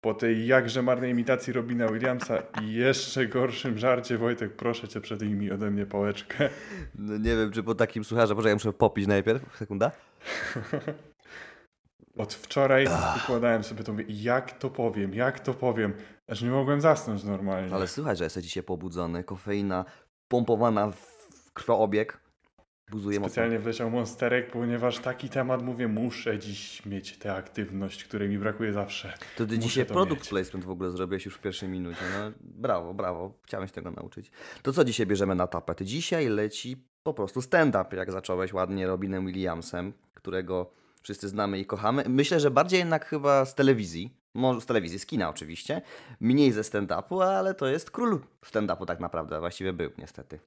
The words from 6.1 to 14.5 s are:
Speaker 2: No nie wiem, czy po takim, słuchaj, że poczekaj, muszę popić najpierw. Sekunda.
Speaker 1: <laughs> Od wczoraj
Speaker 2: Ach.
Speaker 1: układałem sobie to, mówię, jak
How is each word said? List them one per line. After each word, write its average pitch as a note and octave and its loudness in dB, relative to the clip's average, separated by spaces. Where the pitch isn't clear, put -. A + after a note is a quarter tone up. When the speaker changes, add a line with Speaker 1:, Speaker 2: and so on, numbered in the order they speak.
Speaker 2:
No G#2 -6
nie A2+ 2
wiem, A2 2
czy G#2+ -2
po A2 0
takim, A2 2
słuchaj, A2+ 4
że G#2 2
poczekaj, G#2+ 6
muszę G#2 2
popić G#2 4
najpierw. G#2+ 2
Sekunda. G#2+ 0
Speaker 1:
<laughs> - -12
Od G#2+ -6
wczoraj C3+ 4
Speaker 2:
Ach. - 0
Speaker 1:
układałem A#2 2
sobie G#2+ -8
to, A2+ -6
mówię, A2 -4
jak A#2+ -2